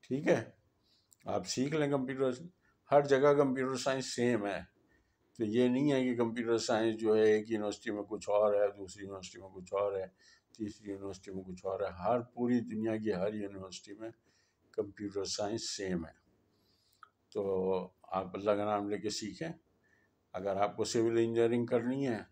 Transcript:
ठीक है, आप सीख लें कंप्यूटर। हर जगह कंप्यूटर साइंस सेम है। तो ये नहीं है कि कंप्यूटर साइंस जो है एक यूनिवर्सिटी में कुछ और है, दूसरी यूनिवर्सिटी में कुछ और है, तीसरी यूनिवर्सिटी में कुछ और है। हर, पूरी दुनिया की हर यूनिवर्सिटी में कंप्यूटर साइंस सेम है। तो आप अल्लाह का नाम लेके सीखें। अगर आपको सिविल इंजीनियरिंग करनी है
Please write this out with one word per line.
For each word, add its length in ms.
ठीक 260
है, 280
आप 160
सीख 300
लें 160
कंप्यूटर। 580
हर 160
जगह 260
कंप्यूटर 440
साइंस 300
सेम 300
है। 220
तो 60
ये 240
नहीं 240
है 120
कि 120
कंप्यूटर 420
साइंस 380
जो 180
है 120
एक 240
यूनिवर्सिटी 400
में 140
कुछ 240
और 340
है, 60
दूसरी 340
यूनिवर्सिटी 400
में 80
कुछ 220
और 260
है, 140
तीसरी 340
यूनिवर्सिटी 380
में 140
कुछ 200
और 200
है। 80
हर, 260
पूरी 420
दुनिया 360
की 140
हर 240
यूनिवर्सिटी 680
में 100
कंप्यूटर 500
साइंस 380
सेम 440
है। 80
तो 300
आप 240
अल्लाह 200
का 80
नाम 260
लेके 200
सीखें। 440
अगर 220
आपको 280
सिविल 340
इंजीनियरिंग 500
करनी 360
है 280